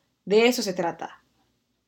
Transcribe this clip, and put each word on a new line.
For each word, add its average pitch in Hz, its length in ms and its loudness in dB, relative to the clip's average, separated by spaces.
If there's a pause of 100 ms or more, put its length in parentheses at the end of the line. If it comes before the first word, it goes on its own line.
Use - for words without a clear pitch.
(240)
De 214 240 4
eso 247 140 0
se 202 100 -4
trata. 175 500 -8 (680)